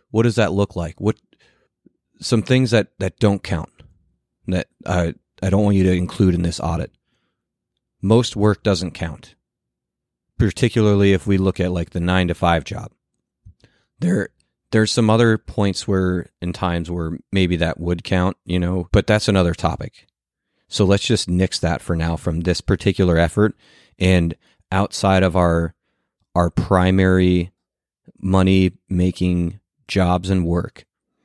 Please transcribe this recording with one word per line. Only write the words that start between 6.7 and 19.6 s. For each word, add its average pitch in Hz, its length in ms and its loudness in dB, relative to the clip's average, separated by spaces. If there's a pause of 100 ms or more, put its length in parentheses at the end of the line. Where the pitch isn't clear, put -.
Most 113 360 2
work 104 260 0
doesn't 90 280 -2
count, - 440 -12 (1040)
particularly 104 720 2
if 95 160 0
we 98 100 2
look 92 220 0
at, 90 120 0
like, 85 180 -4
the 90 100 -6
nine-to-five 87 640 0
job. - 300 -12 (1080)
There, 175 300 -2 (420)
there's 110 200 2
some 113 180 0
other 113 280 2
points - 480 -4
where, 92 420 -2 (140)
in 87 120 -6
times 85 360 -4
where 85 300 -6 (120)
maybe 90 260 0
that 82 200 -2
would 85 280 -4
count, 92 400 -2
you 90 120 -2
know, 90 360 -2
but 104 120 4
that's 107 220 0
another 92 260 2
topic. - 540 -8 (600)